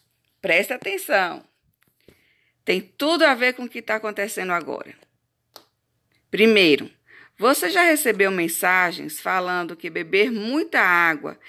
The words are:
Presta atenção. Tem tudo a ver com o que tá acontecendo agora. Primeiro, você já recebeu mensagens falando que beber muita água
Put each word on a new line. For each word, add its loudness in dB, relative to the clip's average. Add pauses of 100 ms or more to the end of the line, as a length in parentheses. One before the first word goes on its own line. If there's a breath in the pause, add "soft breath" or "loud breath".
(420)
Presta 0
atenção. -4 (1200 soft breath)
Tem 0
tudo -2
a 4
ver 0
com -12
o -10
que -12
tá -4
acontecendo -6
agora. -6 (1400)
Primeiro, 4 (520 soft breath)
você 2
já 2
recebeu 2
mensagens -2
falando -4
que -12
beber 0
muita -2
água 2